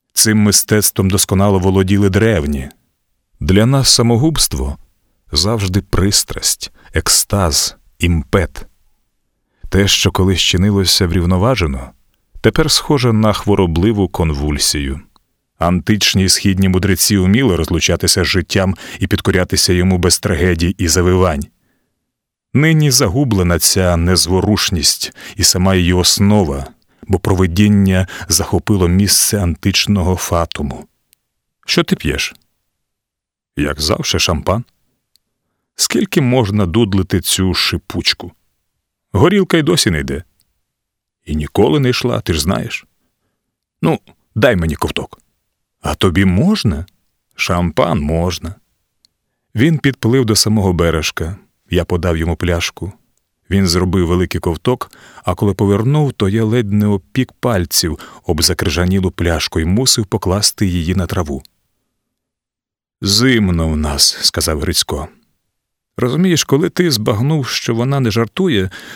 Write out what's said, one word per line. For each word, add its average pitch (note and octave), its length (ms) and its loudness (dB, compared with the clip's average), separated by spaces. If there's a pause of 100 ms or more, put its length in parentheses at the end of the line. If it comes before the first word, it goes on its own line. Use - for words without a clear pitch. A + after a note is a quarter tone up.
(140)
Цим G#2+ 260 2
мистецтвом G#2 680 2
досконало G2 500 2
володіли F#2+ 500 2
древні. D#2+ 600 0 (720)
Для G2 260 2
нас C3+ 240 2
самогубство A#2 880 0 (540)
завжди G2 500 -2
пристрасть, - 920 -2 (220)
екстаз, - 840 -2 (220)
імпет. E2+ 640 -2 (1040)
Те, G2 180 2
що - 240 0
колись F#2 300 0
чинилося G2 680 2
врівноважено, F2+ 840 0 (500)
тепер D#3 300 2
схоже B2 420 0
на G#2+ 200 2
хворобливу F#2+ 720 2
конвульсію. D2 960 -2 (560)
Античні F#2 680 0
і F#2+ 60 0
східні F#2+ 400 0
мудреці F#2 480 0
вміли G2 380 2
розлучатися E2+ 680 0
з E2 40 -4
життям F#2 480 0 (240)
і F#2 80 -4
підкорятися F#2 680 0
йому F2+ 240 2
без F2 220 0
трагедій F2 580 0
і F2+ 100 -2
завивань. F2+ 560 2 (1120)
Нині D3+ 380 4
загублена G2+ 680 2
ця F2 380 2
незворушність F2 1160 0 (200)
і F#2 80 -4
сама F#2 320 2
її F2+ 180 4
основа, F2+ 760 2 (400)
бо F2+ 120 0
провидіння F#2+ 880 2 (200)
захопило F#2 600 0
місце G2 520 2
античного F#2 760 0
фатуму. E2 720 -4 (800)
Що - 180 0
ти - 120 -2
п'єш? - 380 -6 (1200)
Як D2 240 -4
завше, - 380 -2
шампан. F#2 440 -2 (1120)
Скільки - 460 -2
можна A2 440 2
дудлити F#2+ 560 0
цю F#2 320 0
шипучку? - 800 -4 (800)
Горілка F3 460 2
й D#3+ 60 2
досі G#2+ 280 0
не D#2 80 -2
йде. C#2 240 -6 (1040)
І D2+ 100 -6
ніколи G#2 440 0
не B2+ 100 2
йшла, A#2+ 320 -2
ти - 120 -4
ж D#2 80 -2
знаєш. - 440 -4 (960)
Ну, D#3+ 180 0 (360)
дай A2+ 200 2
мені E2 200 -2
ковток. - 460 -8 (600)
А D2+ 140 -4
тобі G2 300 2
можна? F#2+ 600 0 (500)
Шампан E2+ 640 0
можна. E2 560 -4 (1000)
Він D3 240 2
підплив B2+ 460 0
до A2 100 2
самого G2 380 2
бережка. E2 640 -2 (320)
Я F2+ 160 0
подав F2 320 -2
йому E2 180 -2
пляшку. F2 580 -4 (560)
Він G2 180 0
зробив F2 400 0
великий F2+ 340 -2
ковток, F#2 500 -4 (320)
а F#2 120 -2
коли G2+ 180 0
повернув, A#2 600 0
то G2+ 160 -2
я A2 140 0
ледь A2 300 -2
не G#2 140 2
опік G#2 460 -2
пальців F2+ 640 -2 (240)
об D#2+ 180 -2
закрижанілу F2+ 720 0
пляшку E2 480 -2
й D#2 60 0
мусив A2 400 0
покласти G2+ 600 -2
її F2 300 0
на F2+ 120 -2
траву. C#2+ 360 -4 (1600)
«Зимно G2 640 2
в D#2+ 100 -2
нас», — D2 440 -2
сказав D#2 380 -2
Грицько. D2+ 480 -4 (920)
«Розумієш, D#3 460 0
коли D3+ 260 0
ти F3 220 0
збагнув, B2 560 -2
що - 280 -4
вона C3+ 240 -2
не A#2+ 120 0
жартує, A2+ 580 -2 (260)